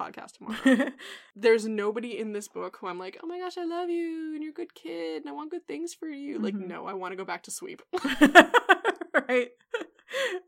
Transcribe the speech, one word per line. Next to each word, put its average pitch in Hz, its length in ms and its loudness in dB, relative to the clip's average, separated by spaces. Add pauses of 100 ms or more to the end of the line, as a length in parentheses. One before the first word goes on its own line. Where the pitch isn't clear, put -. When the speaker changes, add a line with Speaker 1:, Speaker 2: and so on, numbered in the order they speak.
Speaker 1:
podcast - 360 -14
tomorrow." 254 540 2 (220)
Speaker 2:
<laughs> - 220 -20
Speaker 1:
There's 220 320 4
nobody 220 500 -2
in 220 140 -6
this 208 160 -8
book 185 320 -10
who 202 60 -8
I'm 175 120 -6
like, 185 240 -10
"Oh 320 40 -10
my 349 120 -8
gosh, 359 200 -8
I 349 60 -4
love 339 260 -4
you, 330 440 -4
and 302 80 -6
you're 311 100 -8
a - 20 -16
good - 200 -10
kid, 330 460 -6
and 285 80 -12
I 285 40 -10
want 302 180 -10
good 349 160 -8
things 320 260 -8
for 320 160 -12
you." 285 300 -8
Like, 208 160 -2
Speaker 2:
Mm-hmm. 190 140 -8
Speaker 1:
no, 165 180 -10
I 196 80 -8
wanna 185 220 -8
go 190 100 -8
back 180 180 -8
to - 60 -16
Sweep. - 320 -12 (100)
<laughs> - 0 -
Speaker 2:
<laughs> 349 1400 6
Right. 247 220 2 (960)